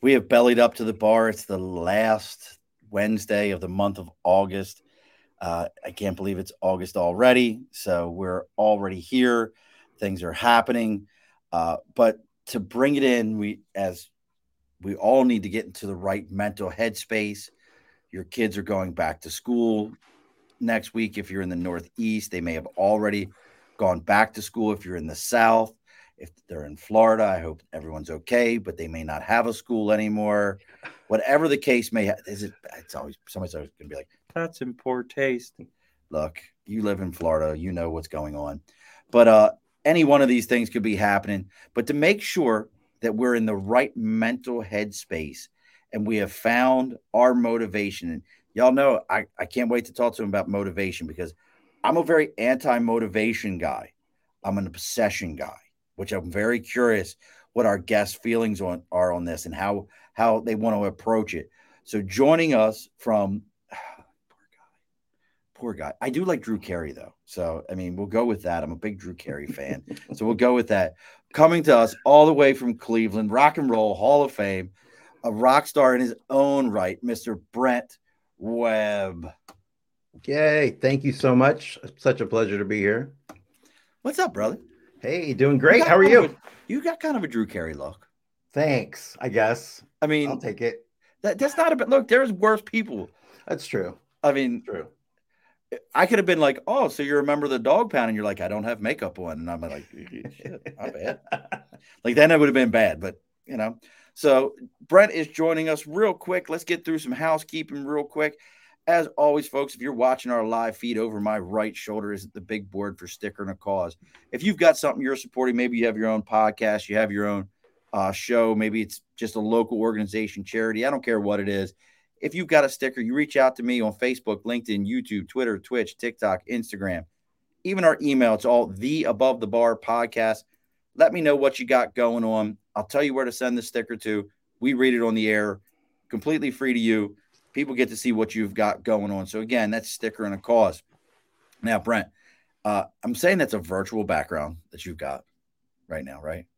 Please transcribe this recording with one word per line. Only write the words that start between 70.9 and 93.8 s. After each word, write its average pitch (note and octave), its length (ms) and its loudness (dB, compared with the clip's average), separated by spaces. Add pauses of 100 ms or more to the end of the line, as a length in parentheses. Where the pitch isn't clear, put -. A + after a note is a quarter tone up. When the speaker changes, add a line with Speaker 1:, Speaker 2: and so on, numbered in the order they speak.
Speaker 1:
Coming E3 320 6
to D3 120 8
us A#2 180 6 (100)
all D3 220 10
the D#3+ 60 4
way C#3 220 6
from B2 240 -4
Cleveland, A2 540 -2
Rock D3 260 4
and C#3+ 100 -2
Roll G#2+ 260 2
Hall C3+ 280 4
of C#3 100 0
Fame, F#2+ 380 -6 (540)
a A#2+ 80 -2
rock B2+ 340 4
star C3 280 4
in B2 60 2
his A#2 140 -2 (160)
own C#3 400 2
right, G2 320 -4
Mister A#2 320 -6
Brent B2 640 -2 (400)
Webb. G#2 880 -2 (1000)
Speaker 2:
Yay. D3+ 440 2 (100)
Thank C3+ 240 2
you C#3 80 0
so C3+ 220 4
much. C3+ 440 2 (180)
Such C3 240 0
a A2 60 -4
pleasure G#2 320 0
to G2+ 60 -2
be G#2 140 -4
here. A2 360 0 (880)
Speaker 1:
What's C#4+ 160 -6
up, F#4 140 0
brother? A2+ 260 -4 (420)
Speaker 2:
Hey, D3+ 340 -4
doing C3 240 4
great. D#3+ 200 8
Speaker 1:
You B3 40 6
got A#3 60 2
Speaker 2:
How E3+ 100 8
are G3 60 10
Speaker 1:
kind G#3 120 10
of A3 80 10
Speaker 2:
you? D#3 60 -2
Speaker 1:
a, - 60 -18 (320)
you C4+ 160 -4
got E4 160 -2
kind D#4 160 -2
of G3+ 80 -4
a D3 40 -6
Drew A2+ 180 -2
Carey E2 280 -8
look. C#2+ 320 -14 (460)
Speaker 2:
Thanks, C#3+ 680 -2
I C3 80 -6
guess. A2+ 540 -2 (180)
Speaker 1:
I D3+ 60 0
mean, D3+ 220 0
Speaker 2:
I'll C3+ 100 -6
take A2 220 -10
it. A#2 260 -4 (360)
Speaker 1:
that, G3+ 160 -2
that's C#4 180 -2
not E4 160 4
a D#4 40 0
bit, B3 120 -4
look, B3+ 180 4
there's B3 260 2
worse G#3+ 300 2
people. C3+ 480 -6 (380)
Speaker 2:
That's - 180 -6
true. F2+ 320 -6 (240)